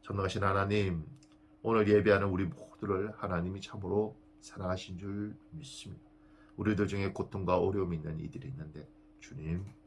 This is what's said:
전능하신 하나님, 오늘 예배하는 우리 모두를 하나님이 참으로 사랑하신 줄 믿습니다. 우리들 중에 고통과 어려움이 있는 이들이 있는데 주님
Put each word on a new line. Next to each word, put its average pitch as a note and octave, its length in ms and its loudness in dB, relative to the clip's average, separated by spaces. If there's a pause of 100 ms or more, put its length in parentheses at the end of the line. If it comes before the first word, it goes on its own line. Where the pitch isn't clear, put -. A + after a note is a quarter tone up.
전능하신 G2 420 -2
하나님, G2 600 2 (580)
오늘 A2 260 4
예배하는 G2+ 400 6
우리 F#2 160 2
모두를 G2+ 720 -4
하나님이 F#2+ 440 -4
참으로 G2+ 560 -2 (240)
사랑하신 F#2 580 -6
줄 G2+ 380 -6 (140)
믿습니다. - 540 -14 (520)
우리들 G2+ 300 2
중에 G2 260 0
고통과 F2+ 460 0
어려움이 F#2 380 2
있는 D#2 240 -6
이들이 C2+ 280 -10
있는데 D2+ 380 -12 (320)
주님 D#2+ 460 -6 (220)